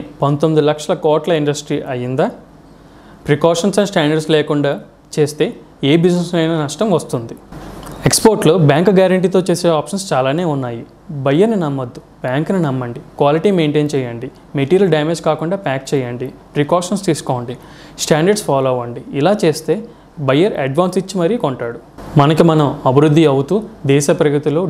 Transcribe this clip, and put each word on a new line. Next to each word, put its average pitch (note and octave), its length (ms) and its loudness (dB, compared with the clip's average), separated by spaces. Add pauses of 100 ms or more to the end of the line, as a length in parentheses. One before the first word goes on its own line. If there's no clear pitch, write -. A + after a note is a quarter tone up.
(240)
పంతొమ్మిది D3+ 460 2
లక్షల D3+ 240 -4 (120)
కోట్ల D#3 260 0 (100)
ఇండస్ట్రీ D3 360 -4 (160)
అయ్యిందా? B2+ 340 -2 (1000)
Precautions E3+ 520 2
and G3+ 120 2
standards D#3 440 0
లేకుండా D3 360 0 (440)
చేస్తే D3 300 0 (440)
ఏ C#3+ 40 4 (100)
బిజినెస్ F3 260 0 (120)
అయినా D#3+ 140 0 (100)
నష్టం G#3 220 -4 (100)
వస్తుంది. A#2 380 -8 (720)
ఎక్స్‌పోర్ట్‌లో G#3 460 4 (160)
బ్యాంక్ E3+ 300 4
గ్యారంటీతో F#3 400 2 (100)
చేసే E3+ 180 0 (120)
ఆప్షన్స్ F#3+ 320 -6
చాలానే C#3 320 0 (100)
ఉన్నాయి. A#2+ 280 -6 (440)
బయ్యర్ని F#3+ 380 2
నమ్మొద్దు, C3+ 380 -6 (240)
బ్యాంక్ని D#3 420 -2
నమ్మండి. B2 320 -6 (200)
క్వాలిటీ D#3+ 380 2
మెయింటైన్ D3+ 360 0
చేయండి, B2 340 -6 (320)
మెటీరియల్ F3 360 2
డ్యామేజ్ D#3 320 0
కాకుండా D#3+ 380 -2
ప్యాక్ C3+ 260 -4
చేయండి, B2 360 -4 (280)
ప్రికాషన్స్ F3 540 -2
తీసుకోండి, B2 460 -4 (480)
స్టాండర్డ్స్ F3+ 460 2
ఫాలో C3+ 240 0
అవ్వండి. A#2+ 300 -8 (180)
ఇలా F3 120 2 (100)
చేస్తే D#3 320 0 (540)
బయ్యర్ D#3 260 2 (100)
అడ్వాన్స్ F3 360 -2
ఇచ్చి F#3+ 200 -8
మరీ G#3 240 0
కొంటాడు. B2 340 -6 (420)
మనకి D3+ 300 4
మనం D3+ 160 4 (240)
అభివృద్ధి D3 420 6
అవుతూ C#3 240 0 (360)
దేశ C#3+ 140 2 (140)
ప్రగతిలో D3 480 0